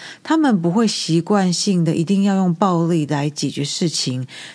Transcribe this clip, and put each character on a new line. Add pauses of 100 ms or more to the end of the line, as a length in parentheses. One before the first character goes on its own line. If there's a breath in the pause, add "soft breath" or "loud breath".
(220 loud breath)
他
们
不
会
习
惯
性
的
一
定
要
用
暴
力
来
解
决
事
情， (300 loud breath)